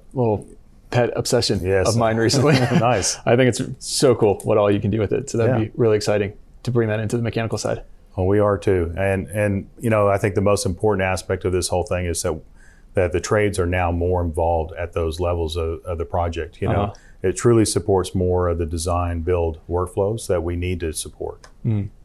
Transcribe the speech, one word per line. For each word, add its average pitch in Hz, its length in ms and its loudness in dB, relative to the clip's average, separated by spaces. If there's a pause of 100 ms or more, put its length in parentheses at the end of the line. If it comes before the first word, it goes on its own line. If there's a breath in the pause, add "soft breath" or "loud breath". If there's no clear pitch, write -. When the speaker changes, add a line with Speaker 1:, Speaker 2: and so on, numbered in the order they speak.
(140)
Speaker 1:
little 113 340 0 (420)
pet 123 260 0
obsession 120 480 0
Speaker 2:
Yes. 95 260 2
Speaker 1:
of 110 80 2
mine 113 200 2
recently. 127 380 4
Speaker 2:
<laughs> 127 240 2
Nice. 113 420 2
Speaker 1:
<laughs> - 40 -20
I 120 100 4
think 127 140 4
it's 117 120 -2 (240)
so 127 300 4
cool 104 280 2
what 107 140 2
all 104 140 6
you 101 80 2
can 104 120 0
do 110 80 0
with 98 120 -2
it. - 180 -2
So - 80 -4
that'd 113 180 2
Speaker 2:
Yeah. 110 100 0
Speaker 1:
be 113 100 -8
really 110 220 4
exciting 104 360 0 (300)
to 123 80 -2
bring 117 180 2
that 107 100 -2
into 110 180 -2
the 117 60 -2
mechanical 110 340 -2
side. 113 260 -4 (320)
Speaker 2:
Well, 92 120 0
we 101 120 4
are 104 180 4
too. 90 400 0
And, 98 300 0
and, 104 420 -2 (100)
you 120 100 -2
know, 104 180 4
I 101 100 4
think 98 180 -2
the 104 60 2 (120)
most 98 120 0
important 98 400 0
aspect 92 400 -4
of 92 60 0
this 90 160 0
whole 90 160 -2
thing 90 220 -4
is 85 180 -4
that, 80 160 -4 (540 soft breath)
that 87 180 2
the 87 80 -2
trades 104 400 0
are 90 60 0
now 90 260 0
more 87 320 0
involved 82 480 -2 (120)
at 85 100 -10
those 82 260 -4
levels 85 380 -4
of, 82 260 -6
of 90 140 -6
the 85 80 -6
project. 82 560 -6
You 113 80 -2
know, 98 140 0
Speaker 1:
Uh-huh. 101 100 -4 (360 soft breath)
Speaker 2:
it 90 60 0
truly 117 300 4
supports 92 500 0
more 90 320 0
of 85 100 0
the 85 80 -4
design 85 560 -2
build 82 380 -2 (100)
workflows 98 580 -2
that 87 160 0
we 87 120 -4
need 90 240 -4
to 80 140 -4
support. - 520 -12 (200)
Speaker 1:
Mm, 104 240 -2 (160)